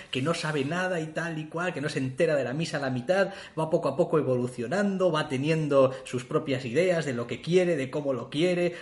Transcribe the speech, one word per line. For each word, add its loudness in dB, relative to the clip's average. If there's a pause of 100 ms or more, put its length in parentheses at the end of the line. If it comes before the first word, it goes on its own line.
que -4
no 2
sabe -2
nada -2
y -4
tal -6
y -8
cual, -4
que -6
no -2
se -4
entera 2
de 2
la -4
misa -2
a -2
la -2
mitad, 0 (260)
va -2
poco 2
a -4
poco 4
evolucionando, 0
va 0
teniendo 4 (120)
sus -6
propias -2
ideas 2
de -4
lo -4
que -6
quiere, 4
de -2
cómo -2
lo -6
quiere, 0